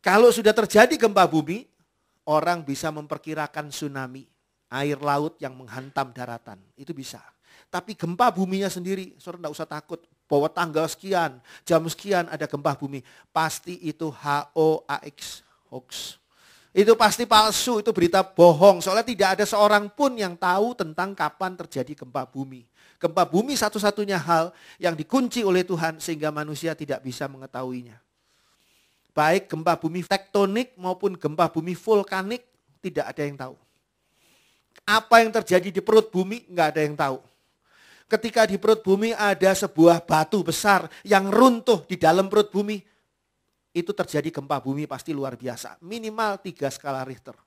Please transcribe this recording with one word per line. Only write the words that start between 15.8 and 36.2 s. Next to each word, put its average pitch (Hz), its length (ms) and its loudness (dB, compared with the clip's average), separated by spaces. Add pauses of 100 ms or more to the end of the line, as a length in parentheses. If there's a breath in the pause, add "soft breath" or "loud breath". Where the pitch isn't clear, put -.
Itu 208 240 6
pasti 208 240 2
palsu, 220 560 2
itu 220 160 -2
berita 175 240 4
bohong. 175 640 8
Soalnya 214 240 0
tidak 196 200 0 (120)
ada 214 80 2
seorang 208 400 4
pun 277 320 0
yang 175 160 -4
tahu 196 400 0
tentang 185 400 -6
kapan 185 400 -6
terjadi 143 480 -10
gempa 127 240 -10
bumi. 135 400 -14 (320 soft breath)
Gempa 170 240 0
bumi 214 320 0
satu-satunya 202 640 -2
hal 165 320 0 (240 loud breath)
yang 175 160 -2
dikunci 240 480 -2
oleh 185 240 2
Tuhan 165 320 -4
sehingga 156 320 -6
manusia 151 480 -6
tidak 139 240 -8
bisa 131 240 -10
mengetahuinya. 127 720 -12 (1200)
Baik 165 340 0
gempa 160 300 -2
bumi 165 260 -6
tektonik 202 720 -2
maupun 185 400 -4
gempa 156 320 0
bumi 165 240 -6
vulkanik, 202 680 -2 (400)
tidak 147 320 -6
ada 151 80 -6
yang 143 100 -8
tahu. 131 220 -14 (1300)
Apa 226 380 6
yang 214 100 -4
terjadi 185 400 0
di 190 80 -2
perut 220 300 4
bumi, 190 400 -4